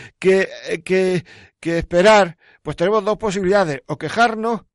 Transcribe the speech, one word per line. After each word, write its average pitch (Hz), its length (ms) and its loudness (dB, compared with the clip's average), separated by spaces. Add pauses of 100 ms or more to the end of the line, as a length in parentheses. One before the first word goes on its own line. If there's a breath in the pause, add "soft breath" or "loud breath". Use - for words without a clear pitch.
(180 loud breath)
que, 190 300 2 (200)
eh, 170 140 -8
que, 185 420 -2 (360 loud breath)
que 170 180 -4
esperar, 180 580 4 (260 soft breath)
pues 151 140 -10
tenemos 202 280 0
dos 208 120 -2
posibilidades, 190 720 -2
o 151 100 -8
quejarnos 220 680 -2 (120)